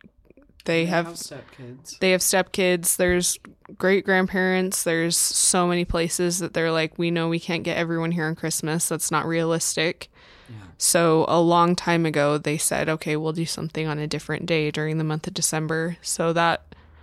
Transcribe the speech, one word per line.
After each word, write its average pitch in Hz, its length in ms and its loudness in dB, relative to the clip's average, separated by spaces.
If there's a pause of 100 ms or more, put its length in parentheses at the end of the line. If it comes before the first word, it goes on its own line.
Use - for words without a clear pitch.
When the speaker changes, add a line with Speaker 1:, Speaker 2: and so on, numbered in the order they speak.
(640)
Speaker 1:
they 165 180 2
Speaker 2:
They - 40 0
Speaker 1:
have 170 200 0
Speaker 2:
have 170 80 -12
stepkids. - 840 -16
Speaker 1:
they 185 120 2
have 180 100 2
stepkids. 180 760 0
There's 180 420 2 (400)
great-grandparents. 185 1040 2
There's 165 340 0
so - 500 2
many 175 180 0
places 175 540 0
that 175 140 -6
they're 165 180 0
like, 160 280 -2
"We 170 100 0
know 165 200 0
we 170 100 0
can't 170 240 -4
get 175 140 -2
everyone 165 340 -2
here 170 140 0
on 160 100 -2
Christmas. 160 540 -2
That's 156 200 -4
not 151 160 0
realistic." 165 840 -2 (400)
Speaker 2:
Yeah. 117 60 -18 (220)
Speaker 1:
So 160 520 4
a 165 120 4
long 170 340 6
time 170 300 0
ago, 147 320 2
they 151 200 -2
said, - 320 0
"Okay, 156 260 -2
we'll 156 180 -2
do 165 120 -4
something 160 420 -6
on 151 100 -2
a 151 100 -4
different 151 380 -6
day 160 240 0
during 156 280 -2
the 160 80 0
month 156 220 -4
of 185 60 -8
December." 160 680 -2
So 170 320 -2
that 170 420 0 (280)